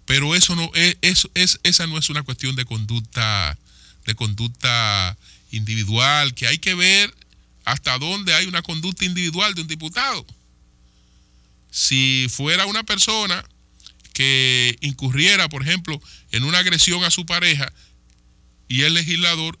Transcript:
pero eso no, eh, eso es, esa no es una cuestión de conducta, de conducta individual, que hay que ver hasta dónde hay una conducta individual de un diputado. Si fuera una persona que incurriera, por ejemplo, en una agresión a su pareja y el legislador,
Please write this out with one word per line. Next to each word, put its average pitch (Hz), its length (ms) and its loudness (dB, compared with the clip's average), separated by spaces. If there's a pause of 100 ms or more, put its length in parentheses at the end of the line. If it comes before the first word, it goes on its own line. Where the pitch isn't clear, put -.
pero 143 300 2
eso 180 200 4
no, 165 200 -2
eh, 175 260 2
eso 180 320 2
es, 180 300 2
esa 180 240 2
no 160 100 -4
es 156 120 -2
una 147 120 -2
cuestión 131 340 -6
de 127 100 -4
conducta, 110 920 -4 (480)
de 110 80 -2
conducta 110 1040 -2 (340)
individual, 113 800 0
que 123 140 -4
hay 143 100 2
que 185 180 -2
ver 196 400 2 (480)
hasta 127 340 -2
dónde 175 360 -2
hay 170 120 2
una 180 160 -4
conducta 175 440 -6
individual 180 500 -2
de 170 60 -6
un 160 60 -10
diputado. 165 580 -6 (1500)
Si 131 580 2
fuera 165 360 0
una 208 180 -4
persona 208 600 0 (680)
que 131 680 2
incurriera, 147 680 0
por 143 120 -8
ejemplo, 160 400 -4 (300)
en 117 120 2
una 165 160 2
agresión 180 460 2
a 170 60 0
su 175 140 -2
pareja 170 460 0 (960)
y 127 140 0
el 156 140 4
legislador, 170 640 0